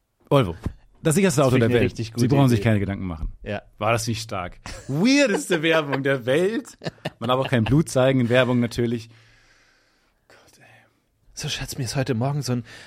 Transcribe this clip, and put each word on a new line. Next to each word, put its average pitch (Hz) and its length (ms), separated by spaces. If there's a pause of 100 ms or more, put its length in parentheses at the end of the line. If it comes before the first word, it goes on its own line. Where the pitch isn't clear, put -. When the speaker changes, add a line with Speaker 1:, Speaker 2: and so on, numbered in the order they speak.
(280)
Speaker 1:
Volvo. 120 260 (480)
Das 151 140
sicherste 175 240
Speaker 2:
Das 139 80
Speaker 1:
Auto 123 80
Speaker 2:
finde 117 120
Speaker 1:
der - 20
Speaker 2:
ich 120 40
eine 117 80
Speaker 1:
Welt. - 100
Speaker 2:
richtig 117 160
Speaker 1:
Sie - 40
Speaker 2:
gute 120 160
Speaker 1:
brauchen 139 200
sich 117 120
Speaker 2:
Idee. - 80
Speaker 1:
keine 107 120
Gedanken 98 260
machen. 80 260 (100)
Speaker 2:
Ja. 104 200 (160)
Speaker 1:
War 107 140
das 113 140
nicht 113 160
stark? 92 360 (300)
Weirdeste 208 760
Werbung 151 400
der 135 220
Welt. 180 540 (400)
Man 113 100
darf 127 120
auch 131 80
kein 117 160
Blut 139 260
zeigen 131 300
in 120 100
Werbung 123 300
natürlich. 117 500 (1160)
Gott, - 320
ey. - 40 (680)
Speaker 2:
So, - 160
Schatz, - 260
mir 139 80
ist 110 120
heute 135 180
Morgen 139 260
so 127 120
ein 123 120 (220)